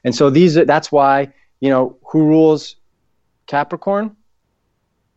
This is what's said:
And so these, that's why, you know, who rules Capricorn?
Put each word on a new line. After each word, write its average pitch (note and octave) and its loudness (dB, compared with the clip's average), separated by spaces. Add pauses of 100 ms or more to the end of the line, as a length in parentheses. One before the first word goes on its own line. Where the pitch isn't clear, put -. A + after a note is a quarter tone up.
And B2 -4
so C#3+ 2
these, D#3+ 2
that's D3+ 0
why, C#3 0 (260)
you C3+ -2
know, C3 -2 (140)
who D#3 0
rules D#3 0 (720)
Capricorn? G3 -6 (1000)